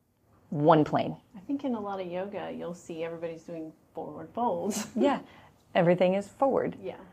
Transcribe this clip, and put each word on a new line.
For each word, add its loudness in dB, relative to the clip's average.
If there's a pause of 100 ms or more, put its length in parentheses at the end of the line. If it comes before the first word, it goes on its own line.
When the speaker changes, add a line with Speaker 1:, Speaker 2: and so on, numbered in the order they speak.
(500)
Speaker 1:
one 6
plane. -2 (200)
Speaker 2:
I -14
think -6
in -2
a -4
lot -6
of -6
yoga, -6
you'll -8
see -10
everybody's -8
doing -12 (220)
forward -12
folds. -2
<laughs> -6
Speaker 1:
Yeah. 4 (540)
Everything 4
is -4
forward. 0
Speaker 2:
Yeah. -10 (160)